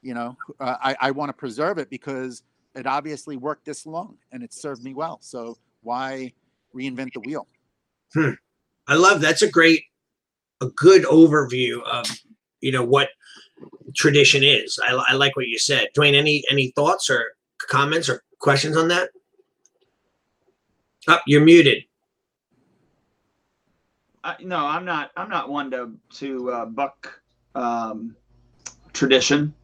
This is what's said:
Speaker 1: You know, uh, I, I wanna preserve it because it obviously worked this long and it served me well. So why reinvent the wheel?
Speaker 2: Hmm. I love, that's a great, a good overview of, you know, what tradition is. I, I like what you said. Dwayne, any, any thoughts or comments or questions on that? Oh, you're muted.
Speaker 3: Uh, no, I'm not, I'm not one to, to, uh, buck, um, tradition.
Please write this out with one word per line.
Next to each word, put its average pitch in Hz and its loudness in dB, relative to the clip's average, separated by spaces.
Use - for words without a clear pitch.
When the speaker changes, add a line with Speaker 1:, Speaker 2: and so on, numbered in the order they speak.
Speaker 1:
You 127 -14
know, 120 -10
uh, 127 -6
I, 135 -4
I 131 -2
wanna 139 -6
preserve 147 -6
it 139 -10
because 131 -12
it 127 -10
obviously 143 -8
worked 143 -10
this 151 -14
long 160 -14
and 123 -16
it 117 -20
served 131 -14
me 131 -16
well. 156 -10
So 117 -16
why 131 -8
reinvent 131 -10
the 127 -12
wheel? 143 -12
Speaker 2:
Hmm. 151 0
I 139 0
love, 180 6
that's 160 2
a 185 2
great, 165 4
a 135 -6
good 175 8
overview 131 4
of, 113 -6
you 131 -2
know, 131 0
what 139 4
tradition 143 4
is. 139 2
I, 117 -2
I 127 0
like 139 0
what 127 -6
you 113 -6
said. 123 -2
Dwayne, 147 4
any, 147 2
any 135 0
thoughts 160 0
or 117 -2
comments 143 -2
or 123 -4
questions 143 0
on 165 2
that? 175 -2
Oh, 165 6
you're 147 6
muted. 156 6
Speaker 3:
Uh, 170 -10
no, 175 -6
I'm 160 -4
not, 160 -6
I'm 190 -12
not 160 -6
one 139 -8
to, 120 -10
to, 127 -8
uh, 117 -6
buck, 135 -10
um, 117 -6
tradition. 143 2